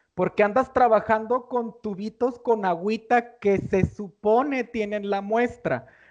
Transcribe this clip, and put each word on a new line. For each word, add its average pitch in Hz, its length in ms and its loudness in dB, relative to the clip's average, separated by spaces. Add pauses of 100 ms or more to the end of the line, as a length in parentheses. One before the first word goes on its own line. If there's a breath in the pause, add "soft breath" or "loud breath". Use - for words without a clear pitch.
(160)
porque 180 280 0
andas 208 300 0
trabajando 226 720 2
con 233 340 -6
tubitos 214 580 -4
con 220 260 0
agüita 220 720 -2
que 196 200 2
se - 280 0
supone 240 800 0
tienen 208 460 -6
la 196 120 -2
muestra. 208 680 -2 (240 soft breath)